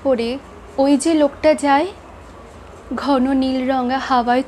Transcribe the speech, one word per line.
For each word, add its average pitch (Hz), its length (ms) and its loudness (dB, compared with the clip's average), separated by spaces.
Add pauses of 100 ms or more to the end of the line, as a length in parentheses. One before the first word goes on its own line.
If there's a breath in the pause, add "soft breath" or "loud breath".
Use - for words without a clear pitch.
পরে 247 360 -2 (400)
ওই 277 180 4
যে 330 180 0
লোকটা 302 400 2
যায়, 285 320 0 (1080)
ঘন 262 380 0
নীল 262 380 0
রঙা 262 280 -2
হাওয়ায় 254 500 0